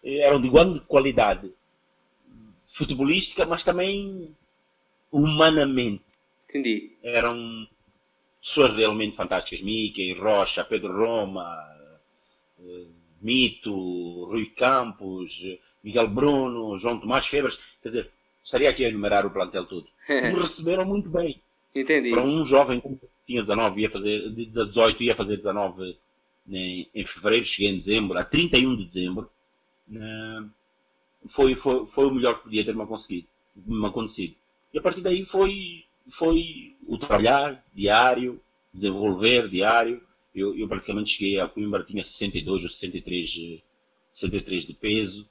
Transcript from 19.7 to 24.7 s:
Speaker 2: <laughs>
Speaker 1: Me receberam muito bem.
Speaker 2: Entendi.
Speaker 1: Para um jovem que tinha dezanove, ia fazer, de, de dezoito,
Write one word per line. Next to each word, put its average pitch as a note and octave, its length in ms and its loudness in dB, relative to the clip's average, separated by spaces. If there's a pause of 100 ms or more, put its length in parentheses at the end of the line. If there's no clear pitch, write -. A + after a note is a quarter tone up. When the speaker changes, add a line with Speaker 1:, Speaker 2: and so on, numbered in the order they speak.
Speaker 2:
<laughs> - 100 -20
Speaker 1:
Me C3 320 0
receberam E3+ 460 -2
muito G3 240 -4
bem. E3 320 -4 (340)
Speaker 2:
Entendi. C3+ 360 0
Speaker 1:
Para A#2+ 120 2
um D3+ 220 0
jovem C3 340 6
que C3+ 180 -10 (280)
tinha A#2+ 160 -2
dezanove, G#2 400 0
ia G#2+ 80 0
fazer, G#2 400 -4
de, A2+ 160 -8
de A2+ 200 -2
dezoito, A2 380 2